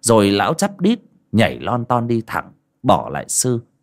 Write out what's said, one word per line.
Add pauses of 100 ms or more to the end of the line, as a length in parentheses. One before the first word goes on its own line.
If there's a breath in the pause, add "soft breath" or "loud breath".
Rồi
lão
chắp
đít (320)
nhảy
lon
ton
đi
thẳng, (320)
bỏ
lại
sư (240)